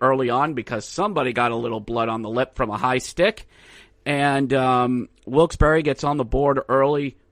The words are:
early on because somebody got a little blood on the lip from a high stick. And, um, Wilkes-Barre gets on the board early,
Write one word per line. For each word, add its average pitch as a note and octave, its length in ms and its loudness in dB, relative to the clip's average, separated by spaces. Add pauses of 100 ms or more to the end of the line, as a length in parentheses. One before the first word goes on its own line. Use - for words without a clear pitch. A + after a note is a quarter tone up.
early C3 280 2
on C#3+ 260 0
because A2+ 300 -6
somebody D#3+ 480 -2
got A#2+ 200 0
a A#2 40 -2
little A#2 220 -4
blood A2+ 300 -2
on A2+ 120 -4
the A2 80 -8
lip B2 280 -4
from A#2 140 -2
a G#2 60 -4
high B2+ 220 0
stick. - 480 -2 (580)
And, C#3 480 0
um, B2+ 560 2 (160)
Wilkes-Barre D#3 580 2
gets D3 200 -2
on D3 140 0
the C3 80 -2
board C3+ 440 0
early, C3+ 480 0 (140)